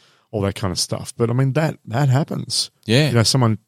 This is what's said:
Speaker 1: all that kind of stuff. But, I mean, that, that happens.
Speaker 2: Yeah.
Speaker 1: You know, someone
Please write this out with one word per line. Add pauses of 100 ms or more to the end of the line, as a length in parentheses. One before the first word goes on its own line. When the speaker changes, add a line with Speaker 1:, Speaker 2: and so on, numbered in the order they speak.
(300)
Speaker 1:
all
that
kind
of
stuff.
But,
I
mean,
that,
that
happens. (160)
Speaker 2:
Yeah.
Speaker 1:
You
know,
someone